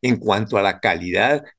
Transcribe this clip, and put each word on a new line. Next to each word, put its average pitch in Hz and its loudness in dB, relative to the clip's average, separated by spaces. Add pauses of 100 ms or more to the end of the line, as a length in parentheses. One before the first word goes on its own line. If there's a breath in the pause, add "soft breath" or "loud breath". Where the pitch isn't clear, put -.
en 123 2
cuanto 107 0
a 98 2
la 95 -2
calidad 98 0 (140 loud breath)